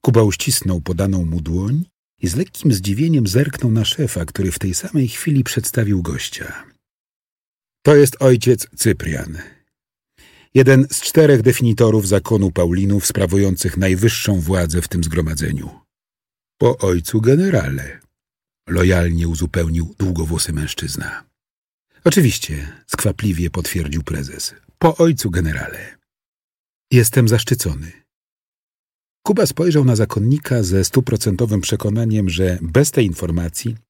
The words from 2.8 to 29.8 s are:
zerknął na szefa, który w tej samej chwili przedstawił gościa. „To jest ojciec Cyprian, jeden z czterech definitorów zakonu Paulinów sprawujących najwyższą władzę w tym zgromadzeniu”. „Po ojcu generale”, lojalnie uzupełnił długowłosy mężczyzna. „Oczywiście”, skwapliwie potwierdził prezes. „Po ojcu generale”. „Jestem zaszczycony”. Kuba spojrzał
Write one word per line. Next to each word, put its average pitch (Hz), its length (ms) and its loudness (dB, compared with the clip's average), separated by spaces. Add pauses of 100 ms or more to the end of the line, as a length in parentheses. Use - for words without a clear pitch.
zerknął 127 440 0
na 110 140 2
szefa, 101 400 -2
który 92 260 -4
w - 80 -8
tej 95 140 -4
samej 135 340 -2
chwili 139 360 0
przedstawił 104 580 -2
gościa. - 640 -10 (1200)
„To 147 100 8
jest 143 240 6
ojciec 123 560 4
Cyprian, 80 600 -4 (1160)
jeden 135 380 6
z - 100 -6
czterech 147 400 4
definitorów 110 640 2
zakonu 98 440 0
Paulinów 95 540 0
sprawujących 95 720 0
najwyższą 95 600 0
władzę 85 420 0
w - 60 -8
tym 87 160 -2
zgromadzeniu”. 78 760 -4 (760)
„Po 123 200 2
ojcu 92 440 0
generale”, 110 800 0 (680)
lojalnie 87 600 2
uzupełnił 82 720 -2
długowłosy 82 540 -4
mężczyzna. - 680 -8 (800)
„Oczywiście”, 87 680 0 (160)
skwapliwie 87 640 -2
potwierdził 80 540 -6
prezes. 73 500 -10 (260)
„Po 165 180 4
ojcu 165 340 2
generale”. 80 680 -6 (920)
„Jestem 120 360 4
zaszczycony”. 85 640 -2 (1300)
Kuba 208 220 2
spojrzał 151 400 2